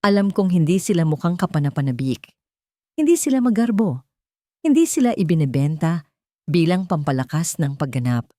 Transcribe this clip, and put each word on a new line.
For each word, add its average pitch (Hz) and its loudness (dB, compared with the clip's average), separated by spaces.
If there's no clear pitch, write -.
Alam 202 2
kong 190 0
hindi 175 2
sila 175 0
mukhang 170 -2
kapanapanabik. 139 -4
Hindi 311 4
sila 269 0
magarbo. 220 0
Hindi 311 4
sila 247 0
ibinebenta 156 0
bilang 175 0
pampalakas 151 -2
ng 139 -4
pagganap. 123 -2